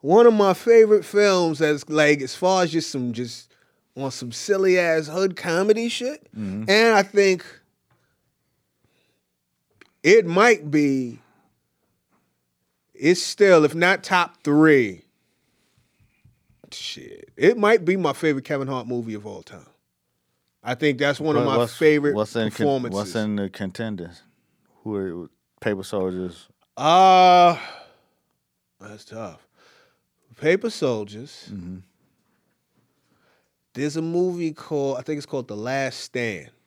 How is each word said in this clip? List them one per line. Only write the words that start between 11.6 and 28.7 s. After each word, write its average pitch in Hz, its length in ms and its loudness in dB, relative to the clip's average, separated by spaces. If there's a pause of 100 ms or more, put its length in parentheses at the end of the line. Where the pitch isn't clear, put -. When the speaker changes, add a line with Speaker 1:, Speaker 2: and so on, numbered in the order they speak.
Speaker 1:
it's 175 280 0
still, 180 420 4
if 143 100 0
not 175 300 0
top 175 400 -2
three, 147 580 4 (1700)
shit, - 680 -18
it 190 220 4
might 208 260 2
be 180 120 0
my 160 160 -2
favorite 139 320 -4
Kevin 139 240 -6
Hart 127 180 -8
movie 120 280 -6
of 104 120 -14
all 92 160 -14
time. - 240 -20 (960)
I 120 120 -6
think 139 240 0
that's 139 200 -2
one 151 180 -2
of 123 80 2
Speaker 2:
What, 131 80 0
Speaker 1:
my 131 60 2
Speaker 2:
what's, 120 180 -2
Speaker 1:
favorite 147 380 2
Speaker 2:
what's 107 220 -4
in 110 140 -2
con-, 151 160 -4
Speaker 1:
performances. 123 300 -2
Speaker 2:
what's 101 180 -6
in 107 220 -4
the 98 120 -6
contenders? 92 720 -12 (640)
Who 110 120 -8
are, 87 340 -10 (300)
Paper 101 220 -4
Soldiers? 92 640 -6 (300)
Speaker 1:
Uh, 180 840 6 (1200)